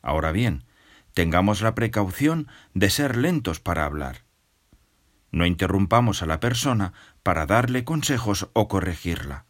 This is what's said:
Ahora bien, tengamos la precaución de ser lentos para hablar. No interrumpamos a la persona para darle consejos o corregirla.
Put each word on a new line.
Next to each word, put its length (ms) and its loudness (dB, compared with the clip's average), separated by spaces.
Ahora 300 0
bien, 320 0
tengamos 480 2
la 140 0
precaución 720 0
de 160 2
ser 280 0
lentos 420 0
para 240 -2
hablar. 400 -6
No 140 2
interrumpamos 760 2
a 40 -6
la 140 -2
persona 540 -2
para 240 0
darle 380 2
consejos 680 -2
o 160 2
corregirla. 800 -4